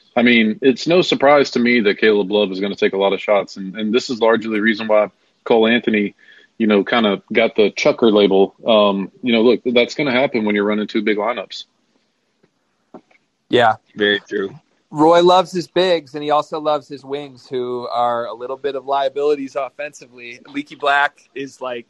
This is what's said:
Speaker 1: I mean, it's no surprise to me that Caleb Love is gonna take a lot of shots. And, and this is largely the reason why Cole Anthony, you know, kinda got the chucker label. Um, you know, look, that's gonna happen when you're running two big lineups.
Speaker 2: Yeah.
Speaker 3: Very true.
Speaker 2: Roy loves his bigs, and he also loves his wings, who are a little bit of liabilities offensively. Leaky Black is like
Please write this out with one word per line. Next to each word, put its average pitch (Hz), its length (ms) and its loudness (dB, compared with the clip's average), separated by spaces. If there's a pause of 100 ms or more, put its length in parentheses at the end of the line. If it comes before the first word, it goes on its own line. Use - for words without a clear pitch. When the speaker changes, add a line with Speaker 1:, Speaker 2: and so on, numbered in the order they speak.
(160)
Speaker 1:
I 120 80 2
mean, 117 380 2
it's 131 260 0
no 175 140 4
surprise 139 500 2
to - 80 -2
me 120 220 2
that 101 180 0
Caleb 104 320 2
Love 104 200 0
is 95 80 -8
gonna 101 160 -6
take 101 180 -2
a 98 40 -4
lot 98 160 2
of 92 80 -4
shots. 101 340 -2
And, 95 200 -12
and 107 180 -4
this 123 160 -2
is 120 100 -8
largely 113 360 0
the 104 60 -4
reason 110 260 -2
why 107 240 0 (340)
Cole 113 220 4
Anthony, 110 480 0 (420)
you 113 100 0
know, 104 160 4
kinda 104 380 0 (100)
got 113 240 0
the 101 160 2
chucker 139 400 2
label. 98 440 2 (100)
Um, 101 460 2 (100)
you 127 100 -4
know, 113 100 2
look, 113 240 2
that's 120 300 0
gonna 147 160 -4
happen 127 320 -2
when 104 120 -2
you're 101 100 0
running 104 220 -2
two 113 140 -4
big 104 160 -2
lineups. 107 480 -6 (1800)
Speaker 2:
Yeah. 117 260 2 (200)
Speaker 3:
Very 104 240 0
true. 101 400 -8 (320)
Speaker 2:
Roy 156 300 4
loves 180 300 4
his 175 160 -8
bigs, 170 480 -2
and 147 80 -10
he 147 80 -4
also 147 280 -2
loves 151 280 -4
his 135 180 -16
wings, 135 420 -12
who 123 420 -6
are 120 360 -2
a 107 80 -12
little 123 240 -10
bit 135 180 -6
of 127 100 -10
liabilities 139 720 -4
offensively. 123 920 -14
Leaky 143 260 -12
Black 143 600 -2
is 135 260 -12
like 123 280 -10